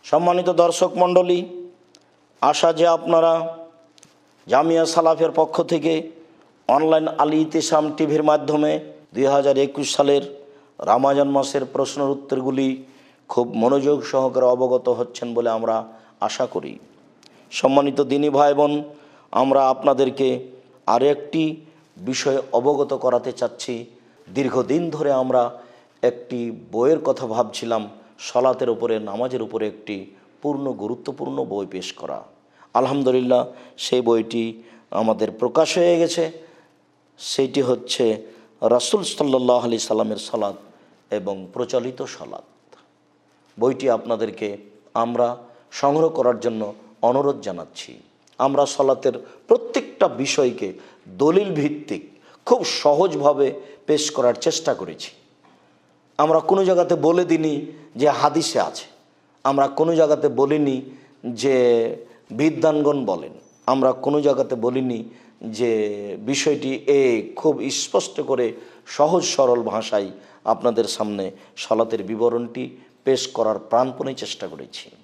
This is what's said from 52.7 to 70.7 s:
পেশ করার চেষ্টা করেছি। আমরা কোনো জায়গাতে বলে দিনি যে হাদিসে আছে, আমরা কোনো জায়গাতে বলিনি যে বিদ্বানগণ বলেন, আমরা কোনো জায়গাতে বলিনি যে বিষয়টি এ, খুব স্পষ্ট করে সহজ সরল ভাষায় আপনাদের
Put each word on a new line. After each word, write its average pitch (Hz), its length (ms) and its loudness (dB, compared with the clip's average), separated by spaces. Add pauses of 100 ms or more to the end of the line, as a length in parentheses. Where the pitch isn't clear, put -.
পেশ 151 240 0
করার 120 240 2
চেষ্টা - 400 -2
করেছি। 85 360 -12 (1080)
আমরা 156 220 4
কোনো 196 240 2
জায়গাতে 175 300 2
বলে 165 300 2
দিনি 156 420 0 (300)
যে 143 120 2
হাদিসে 147 520 0
আছে, - 260 -6 (580)
আমরা 139 240 2
কোনো 160 260 0
জায়গাতে 147 340 4
বলিনি 135 540 0 (440)
যে 123 300 0 (760)
বিদ্বানগণ 147 720 0
বলেন, 85 280 -4 (340)
আমরা 131 260 2
কোনো 147 280 -2
জায়গাতে 135 340 0
বলিনি 123 500 -2 (380)
যে 113 280 -2 (500)
বিষয়টি 139 500 -2 (160)
এ, 139 140 4 (360)
খুব 156 180 0 (160)
স্পষ্ট - 500 -4
করে 127 260 -2 (400)
সহজ 160 360 2
সরল 123 400 2
ভাষায় 107 460 -4 (360)
আপনাদের 113 400 0